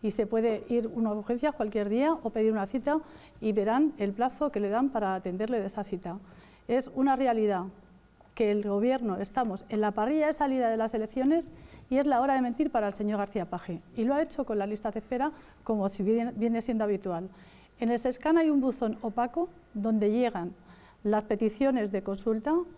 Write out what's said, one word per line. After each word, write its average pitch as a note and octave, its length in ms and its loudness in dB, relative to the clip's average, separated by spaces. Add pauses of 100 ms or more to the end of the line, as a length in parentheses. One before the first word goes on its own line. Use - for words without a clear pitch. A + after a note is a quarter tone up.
y A3 80 0
se G#3 160 0
puede A3+ 420 0
ir A#3 180 0
a A3+ 120 -6
una A3 140 2
urgencia A#3+ 400 -2
cualquier G#3 360 -2
día C4+ 260 2
o D#4 160 -6
pedir A3 200 2
una G#3 160 -2
cita C4+ 320 0 (420)
y A3 120 0
verán A3+ 460 2
el G3+ 140 0
plazo B3+ 380 -2
que A#3 80 -4
le G3+ 120 0
dan B3 200 2
para G3+ 240 0
atenderle F#3+ 460 -2
de G3 60 -2
esa G3 180 -6
cita. F#3+ 340 -8 (480)
Es B3+ 300 0
una C4+ 180 4
realidad A3 520 2 (680)
que G#3+ 160 2
el G#3 160 0
gobierno, G#3+ 520 0
estamos G3+ 500 -4
en G#3+ 140 0
la G#3 100 2
parrilla D4 360 0
de D#4+ 40 0
salida C4 380 0
de A3+ 80 0
las A3 160 -2
elecciones C4 580 0 (380)
y B3+ 80 4
es C#4 80 4
la C4 160 4
hora C4+ 120 4
de C4 60 2
mentir B3 300 0
para G#3+ 160 2
el G3+ 80 -2
señor G#3 240 -2
García G3+ 320 -2
Paje. F3 320 -8 (120)
Y A3+ 100 0
lo C4 100 2
ha D4 80 2
hecho D#4+ 220 -4
con G#3+ 140 -2
las G3+ 120 0
listas G#3+ 240 -6
de A3+ 60 -4
espera, C4 320 -2 (300)
como G3+ 280 0
si G3+ 120 -6
viene, A#3 320 2
viene A3+ 280 0
siendo A3 200 0
habitual. F#3+ 460 -2 (500)
En A#3 120 0
el A#3+ 80 2
sescan C4 400 2
hay D#4+ 100 4
un C#4+ 140 4
buzón A#3+ 400 0
opaco A#3+ 480 -2 (240)
donde G#3 360 2
llegan G#3+ 440 0 (500)
las G#3+ 200 2
peticiones A3 680 0
de G3 100 -2
consulta A3 520 -2 (240)